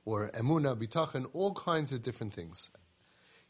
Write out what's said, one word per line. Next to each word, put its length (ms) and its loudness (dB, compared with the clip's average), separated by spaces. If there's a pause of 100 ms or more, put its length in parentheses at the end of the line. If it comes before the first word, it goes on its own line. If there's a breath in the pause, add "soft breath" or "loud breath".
or 280 0
Emunah, 440 4
Bitachon, 560 0
all 220 2
kinds 400 0
of 80 -4
different 320 -4
things. 360 -10 (800 soft breath)